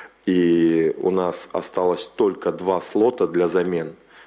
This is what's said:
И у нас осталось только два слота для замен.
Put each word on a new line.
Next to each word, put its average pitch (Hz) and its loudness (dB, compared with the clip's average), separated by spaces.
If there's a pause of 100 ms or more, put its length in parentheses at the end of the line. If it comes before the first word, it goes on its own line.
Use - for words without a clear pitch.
(260)
И 85 2
у 92 0
нас 90 -4
осталось 90 -2
только 95 -2
два 90 -2
слота 107 0
для 85 0
замен. 87 -2 (320)